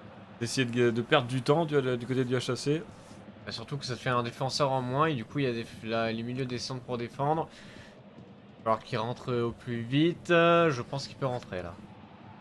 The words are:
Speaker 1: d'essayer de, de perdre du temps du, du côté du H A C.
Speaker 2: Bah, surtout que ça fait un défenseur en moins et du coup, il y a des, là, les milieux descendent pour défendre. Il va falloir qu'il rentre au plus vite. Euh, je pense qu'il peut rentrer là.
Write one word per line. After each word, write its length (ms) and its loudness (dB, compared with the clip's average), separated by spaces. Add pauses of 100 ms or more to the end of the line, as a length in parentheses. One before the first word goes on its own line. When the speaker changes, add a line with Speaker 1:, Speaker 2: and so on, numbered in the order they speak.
(400)
Speaker 1:
d'essayer 240 0
de, 260 4
de 120 0
perdre 240 4
du 160 -2
temps 220 4
du, 100 -2 (240)
du 80 -6
côté 180 0
du 120 0
H 160 -2
A 40 0
C. 260 0 (680)
Speaker 2:
Bah, 40 -8
surtout 260 -8
que 80 -8
ça 100 -4
fait 140 -4
un 120 4
défenseur 500 0
en 100 2
moins 240 2
et 80 2
du 100 -4
coup, 140 -6
il 80 2
y 20 2
a 60 0
des, 100 -4 (180)
là, 300 0
les 100 -4
milieux 220 -4
descendent 380 -6
pour 160 -4
défendre. 500 -2
Il 1120 -20
va 60 -20
falloir 200 2
qu'il 140 -4
rentre 360 -4
au 180 0
plus 280 -6
vite. 500 2
Euh, 380 6
je 140 0
pense 260 -6
qu'il 80 -14
peut 80 -4
rentrer 380 -4
là. 100 -10 (680)